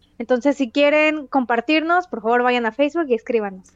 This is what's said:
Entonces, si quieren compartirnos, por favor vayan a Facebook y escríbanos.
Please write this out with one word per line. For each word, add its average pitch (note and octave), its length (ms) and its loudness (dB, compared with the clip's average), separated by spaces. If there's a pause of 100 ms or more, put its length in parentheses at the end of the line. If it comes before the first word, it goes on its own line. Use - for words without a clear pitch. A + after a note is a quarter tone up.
(180)
Entonces, B3+ 400 0
si B3 120 -2
quieren D4+ 560 2
compartirnos, D#4 800 0
por A#3 140 -10
favor A#3 220 2
vayan B3 240 0
a A3 60 -2
Facebook D4 360 -2
y B3 60 2
escríbanos. G#3 600 -6